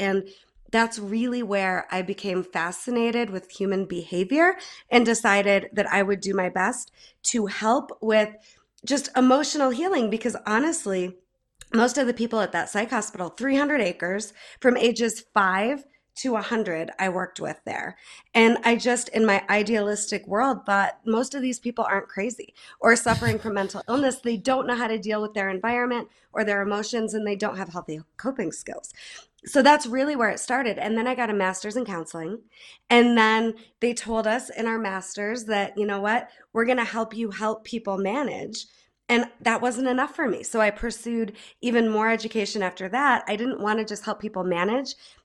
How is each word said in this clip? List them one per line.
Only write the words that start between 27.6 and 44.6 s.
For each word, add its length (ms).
healthy 320
coping 340
skills. 400
So 160
that's 240
really 300
where 140
it 100
started. 360
And 220
then 80
I 80
got 160
a 40
master's 420
in 80
counseling. 560
And 260
then 380
they 140
told 320
us 240
in 160
our 120
master's 640
that, 340
you 80
know 140
what, 300
we're 120
gonna 200
help 300
you 160
help 340
people 320
manage. 720
And 220
that 220
wasn't 240
enough 300
for 100
me. 160
So 180
I 120
pursued 640
even 280
more 220
education 500
after 280
that. 400
I 80
didn't 240
wanna 240
just 200
help 160
people 220
manage 540